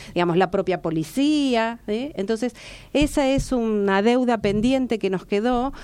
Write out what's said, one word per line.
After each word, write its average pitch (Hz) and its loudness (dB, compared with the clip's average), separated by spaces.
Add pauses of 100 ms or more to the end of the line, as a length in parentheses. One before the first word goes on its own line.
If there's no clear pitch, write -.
(140)
digamos, 175 2
la 180 4
propia 185 0
policía, 233 0
¿eh? 247 -4
Entonces, 220 -2 (400)
esa 285 2
es 269 0
una 208 2
deuda 240 2
pendiente 226 0
que 196 -2
nos 180 -4
quedó, 240 0